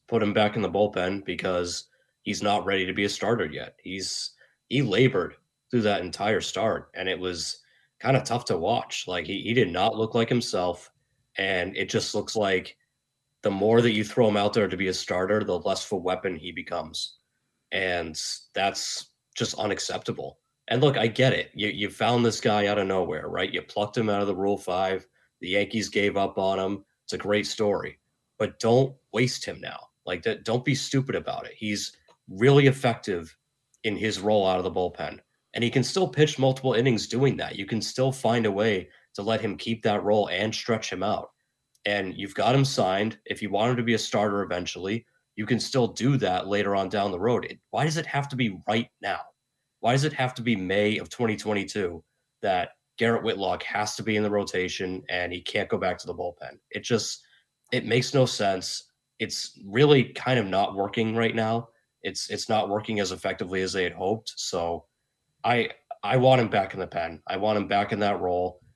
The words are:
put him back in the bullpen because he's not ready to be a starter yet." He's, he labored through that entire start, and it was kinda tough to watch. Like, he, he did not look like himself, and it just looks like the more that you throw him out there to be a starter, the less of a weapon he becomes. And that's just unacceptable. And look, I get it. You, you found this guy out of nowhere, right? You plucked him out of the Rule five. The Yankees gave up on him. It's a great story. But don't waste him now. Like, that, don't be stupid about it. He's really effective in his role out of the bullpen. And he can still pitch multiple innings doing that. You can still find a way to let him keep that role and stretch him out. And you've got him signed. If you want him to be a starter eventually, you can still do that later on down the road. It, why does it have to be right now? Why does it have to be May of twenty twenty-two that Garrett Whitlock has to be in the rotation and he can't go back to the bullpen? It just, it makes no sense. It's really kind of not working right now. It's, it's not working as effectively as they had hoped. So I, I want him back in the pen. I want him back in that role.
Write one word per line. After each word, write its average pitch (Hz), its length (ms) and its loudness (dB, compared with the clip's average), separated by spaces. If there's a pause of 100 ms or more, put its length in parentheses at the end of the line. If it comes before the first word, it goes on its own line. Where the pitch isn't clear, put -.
put 113 160 2
him 101 100 2
back 104 220 2
in 110 60 0
the 95 80 0
bullpen 95 560 0
because 90 640 -2 (360)
he's 104 200 -4
not 104 220 0
ready 98 200 0
to 92 80 -4
be 101 120 0
a 101 40 0
starter 104 360 0
yet." 73 380 -10
He's, 92 480 -8 (380)
he 127 120 2
labored 101 540 2 (340)
through 120 120 2
that 101 200 2
entire 92 400 -2
start, 98 540 -2
and 92 120 -6
it 87 120 -2
was 90 420 -6 (400)
kinda 131 200 4
tough 123 240 -4
to 101 120 0
watch. 98 500 -2
Like, 90 200 -4
he, 95 140 -6
he 110 120 -4
did 110 180 4
not 101 240 0
look 110 200 -2
like 117 140 2
himself, 92 640 -2 (460)
and 95 400 -2
it 95 120 -4
just - 260 -2
looks 101 200 -4
like 95 420 0 (680)
the 104 60 2
more 104 280 4
that 117 120 6
you 107 120 0
throw 117 240 4
him 104 100 4
out 104 160 2
there 104 140 4
to 90 80 -4
be 92 120 -2
a 92 60 0
starter, 95 500 0
the 107 160 0
less 95 260 -2
of - 60 -16
a 101 60 0
weapon 90 380 -4
he 82 160 -10
becomes. 82 680 -8 (520)
And 87 480 -2 (360)
that's - 560 -2 (260)
just - 220 -2
unacceptable. - 800 -6 (280)
And 120 140 0
look, 135 160 6
I 110 80 2
get 123 260 4
it. 85 220 -2
You, 104 140 -4
you 95 240 -4
found 117 340 2
this 110 160 0
guy 104 240 4
out 104 140 2
of 95 80 0
nowhere, 92 420 -2
right? 90 240 -2
You 90 80 -4
plucked - 340 -4
him 113 140 2
out 101 120 2
of 101 40 0
the 98 100 0
Rule 98 220 2
five. 95 480 -2 (360)
The 82 80 -6
Yankees 101 400 0
gave 101 280 2
up 98 220 0
on 95 180 2
him. 98 260 -2 (200)
It's - 100 -8
a 95 60 -6
great 104 260 0
story. 101 540 -2 (400)
But 107 180 -4
don't 120 380 4 (180)
waste 127 320 0
him - 160 -10
now. - 180 -12 (280)
Like, 90 160 -6
that, 110 200 -4
don't 123 220 -2
be 147 80 2
stupid 131 400 0
about - 320 -6
it. - 100 -16
He's 104 400 -6 (320)
really 135 380 6
effective 110 720 0 (460)
in 107 120 -2
his 98 240 -2
role 101 280 4
out 92 100 4
of 92 60 0
the 90 80 -2
bullpen. 85 480 -4 (340)
And 113 100 -2
he 120 60 2
can 131 140 2
still 185 240 2
pitch 151 320 2
multiple 131 340 2
innings 117 320 2
doing 123 320 2
that. 78 200 -6
You 98 100 -8
can 113 120 -2
still 131 320 0
find 117 360 2
a 104 40 2
way 101 380 0 (240)
to - 80 -8
let 110 180 0
him 101 160 -4
keep 113 280 -4
that 104 200 2
role 104 260 4
and 104 240 0
stretch - 380 -2
him 92 120 -4
out. 104 260 -2 (580)
And 98 300 -2
you've 98 160 -8
got 110 220 2
him 139 100 6
signed. 107 640 0
If - 160 -8
you 101 80 -6
want 104 180 2
him 123 80 0
to 120 60 -2
be 117 100 2
a 110 60 2
starter 104 420 0
eventually, 90 640 -6 (300)
you 107 100 -6
can 113 140 2
still 123 260 2
do 120 320 2
that 92 300 0
later 101 280 2
on 95 140 0
down 101 220 0
the 87 80 -4
road. 110 260 2
It, - 140 -12 (100)
why 117 140 0
does 156 140 0
it 165 100 -4
have 139 220 -2
to 135 60 -8
be 113 220 -2 (100)
right 117 220 0 (140)
now? 98 160 -4 (640)
Why 113 100 4
does 135 120 4
it 151 100 0
have 127 220 -2
to - 60 -8
be 117 140 0
May 101 420 2
of - 120 -8
twenty 113 260 0
twenty-two 98 680 -4 (380)
that 90 280 0 (280)
Garrett 113 260 2
Whitlock 92 380 0
has 104 360 -4
to 107 60 -8
be 107 120 0
in 104 80 2
the 104 80 0
rotation 92 800 -2
and 90 220 -4
he 90 100 -8
can't - 280 -2
go 110 80 0
back 90 220 -2
to - 80 -12
the 87 80 -8
bullpen? 76 420 -10 (140)
It 104 80 -10
just, - 420 -2 (500)
it 123 140 -2
makes 120 300 2
no 131 100 6
sense. 98 600 -2 (340)
It's - 440 -8
really 127 420 6
kind - 340 0
of 101 80 0
not 98 280 2
working 110 400 0
right 113 200 2
now. 113 320 0 (340)
It's, - 300 -8
it's - 180 -6
not 110 180 2
working 104 320 -2
as 92 120 -2
effectively 95 500 -4
as 92 120 -2
they 95 100 0
had 87 100 -2
hoped. 95 440 -4
So 85 480 -4 (580)
I, 117 260 2 (320)
I 107 160 2
want 127 240 8
him 107 80 0
back 95 240 0
in 98 60 -6
the 90 80 -4
pen. 82 400 -6
I 95 100 -4
want 104 200 2
him 98 100 0
back 101 240 2
in 104 80 0
that 101 220 0
role. 90 400 0 (140)